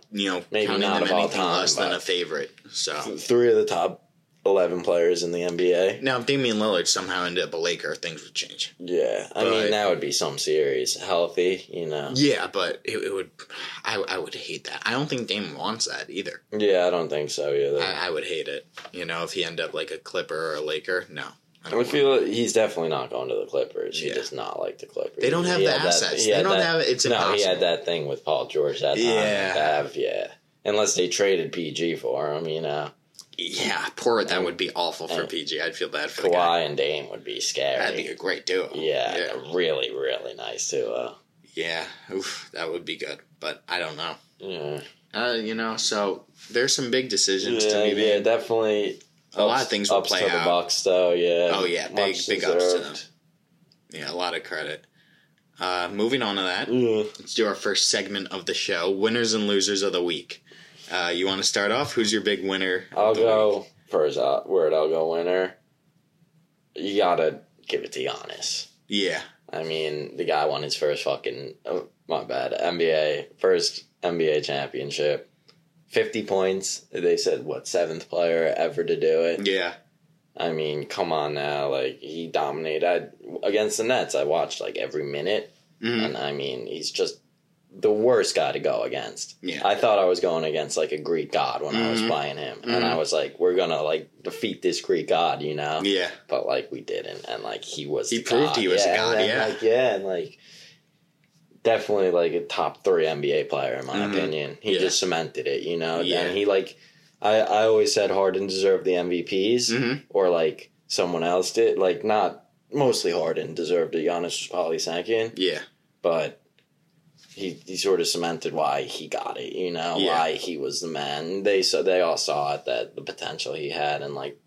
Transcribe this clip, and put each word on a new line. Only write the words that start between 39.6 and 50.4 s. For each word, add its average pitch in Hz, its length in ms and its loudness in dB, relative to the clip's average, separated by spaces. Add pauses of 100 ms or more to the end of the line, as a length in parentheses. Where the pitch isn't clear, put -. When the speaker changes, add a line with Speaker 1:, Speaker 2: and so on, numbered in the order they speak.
Speaker 2:
really 60 420 -4
nice 57 340 -8
duo. 60 480 -4 (380)
Speaker 1:
Yeah, 82 320 -4 (260)
oof, - 420 -8
that 80 180 -6
would 85 140 -6
be 80 120 -6
good. 71 220 -8 (200)
But 76 280 -8
I 87 120 -4
don't 78 180 -6
know. 80 180 -6 (240)
Speaker 2:
Yeah. 76 420 -8 (320)
Speaker 1:
Uh, 120 200 -2
you 113 200 -4
know, 113 240 -4
so 101 480 -2 (260)
there's 127 240 2
some 131 160 -4
big 131 180 0
decisions 107 560 2
Speaker 2:
Yeah, 107 60 4
Speaker 1:
to 104 240 4
be 104 60 2
Speaker 2:
yeah, 107 140 6
Speaker 1:
made. 101 100 0
Speaker 2:
definitely 110 720 2 (340)
Speaker 1:
A 104 100 2
lot 104 120 4
of 131 60 2
Speaker 2:
ups, 123 80 -2
Speaker 1:
things 101 200 0
will 98 100 4
Speaker 2:
ups 92 100 -2
Speaker 1:
play 95 100 2
Speaker 2:
to 90 60 4
the 90 120 2
Speaker 1:
out. 87 80 0